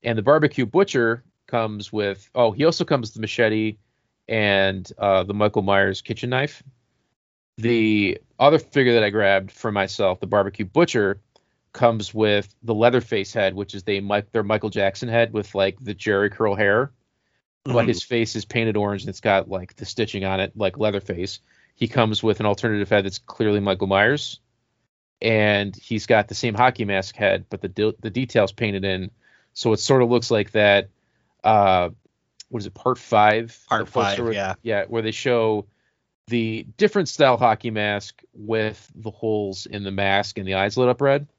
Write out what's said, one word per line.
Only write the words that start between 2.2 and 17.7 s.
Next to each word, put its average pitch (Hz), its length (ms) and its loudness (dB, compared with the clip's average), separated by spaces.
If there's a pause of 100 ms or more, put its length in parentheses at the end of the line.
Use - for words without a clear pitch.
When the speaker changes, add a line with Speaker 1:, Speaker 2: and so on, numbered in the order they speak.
Speaker 1:
oh, 120 180 4
he 120 140 -2
also 170 200 2
comes 120 240 -2
with - 40 -18
the 110 80 -12
machete, 110 560 0 (500)
and, 98 720 0
uh, 98 260 2
the 98 100 -6
Michael 104 280 0
Myers 98 400 2
kitchen 117 280 -8
knife. 131 340 -6 (960)
The 110 600 0 (200)
other 147 200 6
figure 127 340 2
that 117 100 4
I 104 60 0
grabbed 98 420 2
for - 200 -6
myself, 98 480 0
the 98 80 -8
Barbecue 98 380 -2
Butcher, 104 540 0 (520)
comes 113 420 0
with 104 400 0 (100)
the 113 100 -4
Leatherface 117 600 0
head, 95 220 0
which 101 200 -10
is 98 80 -12
they 98 160 -4
Mi-, 101 320 -2
their 110 120 -2
Michael 104 260 -2
Jackson 98 400 -4
head 113 240 0
with, 107 220 -6
like, 98 240 0
the 104 140 -10
Jerry 101 360 0
curl 101 260 -2
hair, 107 360 0 (720)
but 127 120 -6